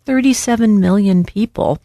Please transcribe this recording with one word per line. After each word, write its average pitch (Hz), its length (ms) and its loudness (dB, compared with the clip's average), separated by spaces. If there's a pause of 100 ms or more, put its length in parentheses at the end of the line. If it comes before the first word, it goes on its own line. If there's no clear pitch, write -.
thirty-seven 247 760 0
million 185 440 2
people, - 600 -4